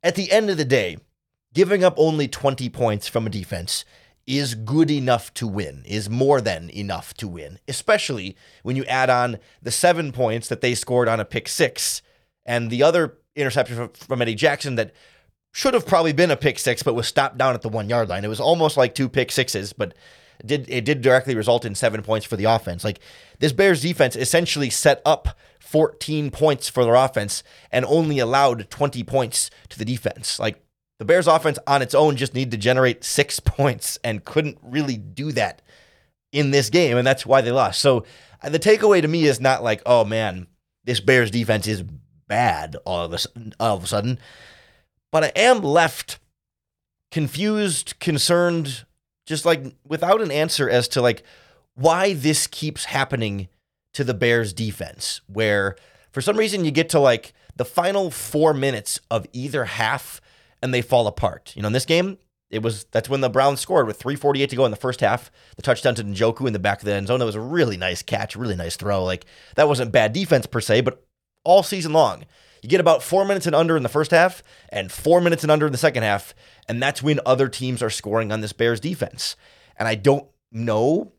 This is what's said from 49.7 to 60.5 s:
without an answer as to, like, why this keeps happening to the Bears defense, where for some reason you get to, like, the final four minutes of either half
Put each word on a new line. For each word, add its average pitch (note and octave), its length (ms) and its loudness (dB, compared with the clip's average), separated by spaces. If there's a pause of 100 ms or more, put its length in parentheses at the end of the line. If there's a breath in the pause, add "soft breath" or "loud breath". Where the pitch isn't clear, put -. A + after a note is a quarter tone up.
without E3+ 340 2
an F3+ 100 -4
answer D3 380 0
as B2 200 2
to, C3+ 120 -2
like, A#2+ 220 2 (520 soft breath)
why E3+ 380 2
this D3+ 340 0
keeps - 380 -8
happening A2 600 -4 (460)
to C#3+ 100 -4
the B2 100 -2
Bears A#2 400 0
defense, - 760 -8
where G2 480 0 (360 soft breath)
for C3+ 100 -8
some G#3 160 0
reason G#3 280 0
you D3+ 60 0
get D#3+ 180 0
to, D#3+ 100 4
like, B2 340 2 (220 soft breath)
the B2 100 -4
final F#3 440 -2
four D#3 440 0
minutes C3 460 -4 (100)
of A2 240 -4
either B2 320 -6
half A2+ 560 -4 (400 soft breath)